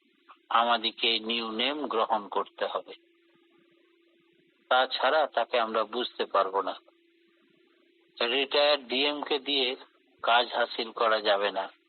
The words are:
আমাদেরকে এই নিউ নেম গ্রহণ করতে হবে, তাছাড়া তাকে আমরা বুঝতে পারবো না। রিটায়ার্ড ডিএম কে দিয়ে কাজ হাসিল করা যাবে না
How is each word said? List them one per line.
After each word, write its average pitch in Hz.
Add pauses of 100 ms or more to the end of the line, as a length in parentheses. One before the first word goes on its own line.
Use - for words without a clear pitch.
(480)
আমাদেরকে 117
এই 113
নিউ 113
নেম 143
গ্রহণ 107
করতে -
হবে, 95 (1700)
তাছাড়া 131
তাকে 117
আমরা 110
বুঝতে 104
পারবো 98
না। 92 (1500)
রিটায়ার্ড 139
ডিএম 143
কে 147
দিয়ে 139 (460)
কাজ 117
হাসিল 117
করা 110
যাবে 101
না 95 (200)